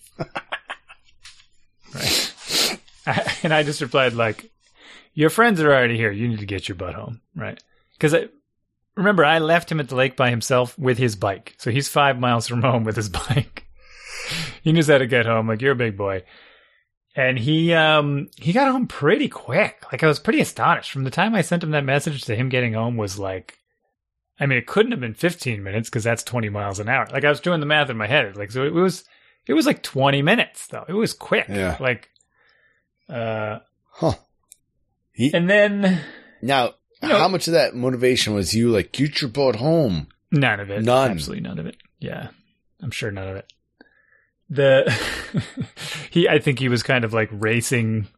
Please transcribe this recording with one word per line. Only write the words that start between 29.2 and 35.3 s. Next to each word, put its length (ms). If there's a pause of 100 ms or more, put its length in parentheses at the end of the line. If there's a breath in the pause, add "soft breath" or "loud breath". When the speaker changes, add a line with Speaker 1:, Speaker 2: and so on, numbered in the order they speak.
Speaker 1:
it 80
was, 100
like, 180
twenty 380
minutes, 460
though. 220
It 40
was 220
quick. 340
Speaker 2:
Yeah. 320
Speaker 1:
Like, 300 (1000)
uh, 520 (320)
Speaker 2:
Huh. 200 (1000)
He 200